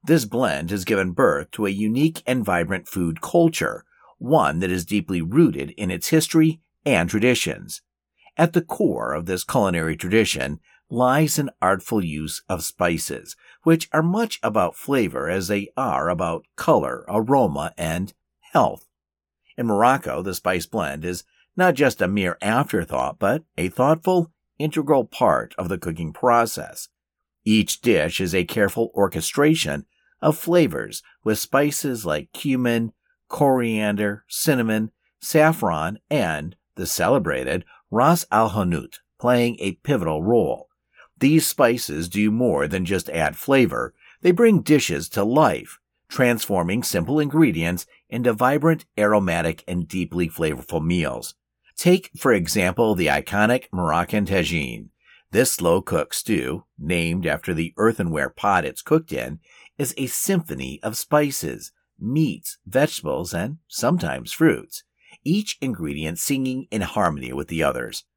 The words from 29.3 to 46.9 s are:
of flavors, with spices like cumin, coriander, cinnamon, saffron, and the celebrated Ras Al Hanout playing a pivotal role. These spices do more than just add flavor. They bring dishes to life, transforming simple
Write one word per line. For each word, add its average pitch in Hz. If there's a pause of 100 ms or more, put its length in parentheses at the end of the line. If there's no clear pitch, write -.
of 151
flavors, 85 (220)
with 107
spices 139
like 76
cumin, 120 (340)
coriander, 107
cinnamon, 113 (280)
saffron, 104 (100)
and 85 (200)
the 90
celebrated 85 (240)
Ras 147
Al 107
Hanout 87 (200)
playing 120
a 95
pivotal 82
role. 95 (480)
These 151
spices 113
do 104
more 107
than 92
just 90
add 78
flavor. 95 (300)
They -
bring 220
dishes 87
to 101
life, 113 (300)
transforming 107
simple 110